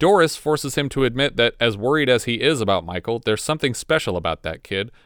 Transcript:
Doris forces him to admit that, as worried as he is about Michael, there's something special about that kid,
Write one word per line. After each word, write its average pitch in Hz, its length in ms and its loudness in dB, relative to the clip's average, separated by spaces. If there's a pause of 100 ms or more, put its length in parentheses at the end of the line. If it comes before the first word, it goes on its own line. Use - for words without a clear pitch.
Doris 170 340 4
forces 147 440 -2
him 139 100 -2
to 135 140 0
admit 131 340 0
that, 117 220 2
as 117 180 0
worried 135 320 0
as 120 140 4
he 117 180 -4
is 143 180 2
about 98 240 0
Michael, 90 400 -6
there's 107 200 0
something 151 320 -2
special 135 420 -2
about 82 240 -4
that 80 220 -10
kid, 101 260 -4 (160)